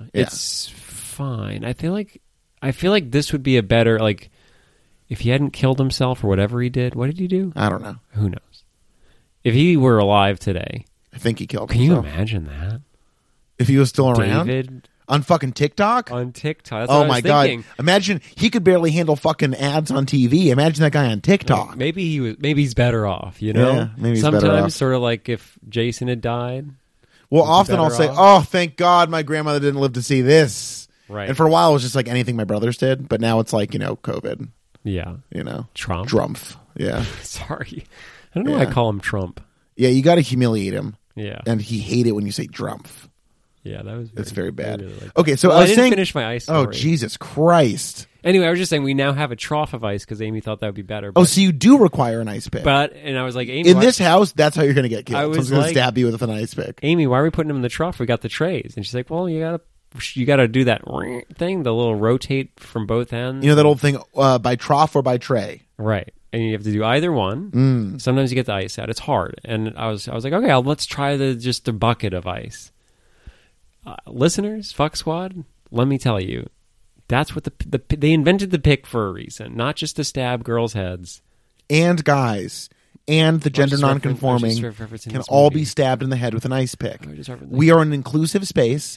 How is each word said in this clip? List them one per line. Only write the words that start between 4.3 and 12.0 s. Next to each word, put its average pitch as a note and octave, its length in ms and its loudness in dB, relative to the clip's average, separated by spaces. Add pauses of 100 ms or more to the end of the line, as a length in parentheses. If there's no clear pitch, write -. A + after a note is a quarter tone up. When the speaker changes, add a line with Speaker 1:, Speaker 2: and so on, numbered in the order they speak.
Speaker 2:
if G2+ 120 -8
he A#2 100 0
hadn't C#3 220 0
killed C3 260 0
himself B2+ 440 -2
or G#2+ 60 -2
whatever G#2 320 0
he B2 80 -2
did. B2 260 -4
What A#2+ 120 -4
did D#3 120 -6
he F#3 100 -4
do? F#3 280 -2
Speaker 1:
I G#2 140 0
don't F#2 120 -6
know. G#2 140 -14 (140)
Speaker 2:
Who G#2 180 -2
knows? - 360 -12 (800)
If A#2 100 2
he E3 220 4
were B2+ 220 6
alive G2+ 420 2
today, - 440 -6 (300)
Speaker 1:
I - 40 -16
think A#2 200 -2
he G#2 80 -8
killed - 240 -6
Speaker 2:
can A#2 100 2
you D#3 140 6
Speaker 1:
himself. E2 200 -2